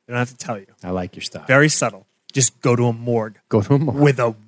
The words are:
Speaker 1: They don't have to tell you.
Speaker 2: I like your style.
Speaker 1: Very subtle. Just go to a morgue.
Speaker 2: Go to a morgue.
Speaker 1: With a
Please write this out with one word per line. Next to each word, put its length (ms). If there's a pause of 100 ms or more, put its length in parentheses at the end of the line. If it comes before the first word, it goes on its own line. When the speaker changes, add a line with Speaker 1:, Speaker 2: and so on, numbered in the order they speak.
Speaker 1:
They 60
don't 60
have 100
to 80
tell 200
you. 100 (160)
Speaker 2:
I 80
like 240
your 80
style. 240
Speaker 1:
Very 220
subtle. 360 (260)
Just 300
go 140
to 120
a 60
morgue. 460 (100)
Speaker 2:
Go 120
to 140
a 40
morgue. 180
Speaker 1:
With 220
a 120 (160)